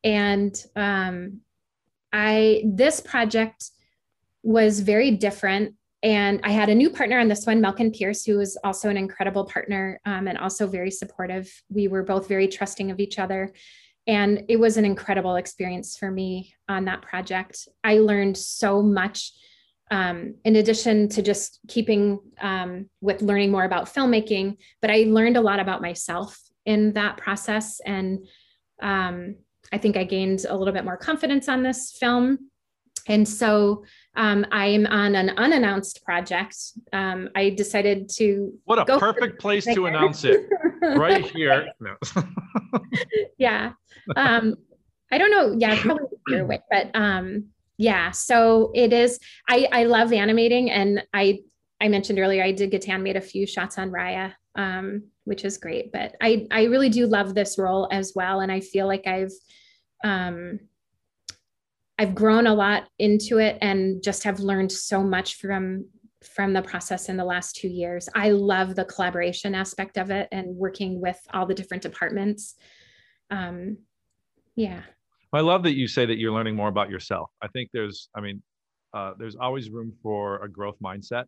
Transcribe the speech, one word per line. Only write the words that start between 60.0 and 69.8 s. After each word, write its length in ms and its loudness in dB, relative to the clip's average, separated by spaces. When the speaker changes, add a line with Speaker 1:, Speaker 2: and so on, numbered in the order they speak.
Speaker 1:
um, 560 -4
I've 160 0
grown 320 4
a 80 4
lot 320 0
into 400 2
it 240 2
and 400 0
just 220 -4
have 160 -2
learned 320 0
so 320 -2
much 320 -2
from, 500 -6
from 180 -2
the 100 0
process 460 -8
in 80 -4
the 80 -4
last 300 -6
two 120 -8
years. 480 -6
I 160 2
love 440 2
the 100 -2
collaboration 680 -4
aspect 440 -8